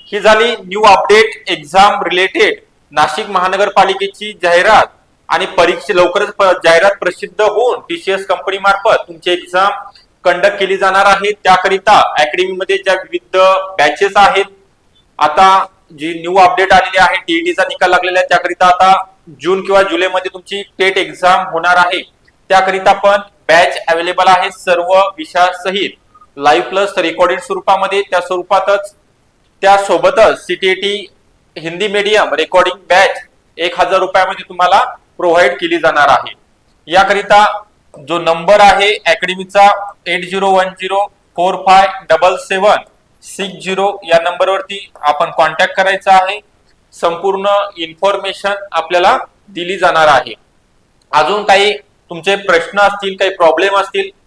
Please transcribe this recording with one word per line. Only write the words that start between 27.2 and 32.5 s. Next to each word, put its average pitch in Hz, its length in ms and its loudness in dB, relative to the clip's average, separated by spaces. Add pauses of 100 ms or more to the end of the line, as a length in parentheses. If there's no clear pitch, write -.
स्वरूपामध्ये. 190 600 -2
त्या 185 200 -4
स्वरूपातच, 190 720 -2 (680)
त्यासोबतच 196 840 2
सीटीईटी 190 600 -4 (500)
हिंदी 170 300 -6
मीडियम 202 460 0
रेकॉर्डिंग 180 460 0 (100)